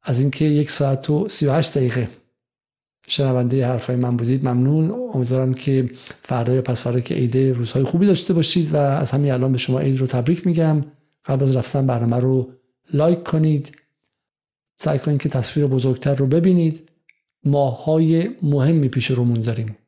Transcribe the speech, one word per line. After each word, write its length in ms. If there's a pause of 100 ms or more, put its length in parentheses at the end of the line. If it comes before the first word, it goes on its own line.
از 160
اینکه 260
یک 260
ساعت 380
و 200
سی 160
و 80
هشت 240
دقیقه 320 (960)
شنونده 600
حرفای 280
من 220
بودید 300
ممنون. 440 (220)
امیدوارم 400
که 360 (340)
فردا 300
یا 80
پس 200
فردا 180
که 160
عیده 380
روزهای 300
خوبی 220
داشته 280
باشید 400
و 40
از 340
همین 200
الان 200
به 60
شما 220
عید 180
رو 100
تبریک 400
می‌گم. 340 (440)
قبل 180
از 120
رفتن 320
برنامه 300
رو 320 (440)
لایک 300
کنید، 540 (1000)
سعی 220
کنید 220
که 80
تصویر 360
بزرگتر 500
رو 120
ببینید. 600 (540)
ماه‌های 840 (120)
مهمی 460
پیش 240
رومون 300
داریم. 360 (100)